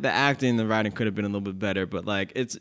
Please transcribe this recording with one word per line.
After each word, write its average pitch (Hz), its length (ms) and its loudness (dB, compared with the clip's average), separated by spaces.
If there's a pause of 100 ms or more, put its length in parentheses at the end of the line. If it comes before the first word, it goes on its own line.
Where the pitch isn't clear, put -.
the 135 80 2
acting 131 400 4
and 117 80 4
the 110 80 2
writing 107 260 2
could 113 140 -2
have 101 80 0
been 104 100 -2
a 101 40 -2
little 101 120 -2
bit 98 180 -6
better, 95 280 0
but, 92 180 -6
like, 98 300 -2
it's, 123 260 -4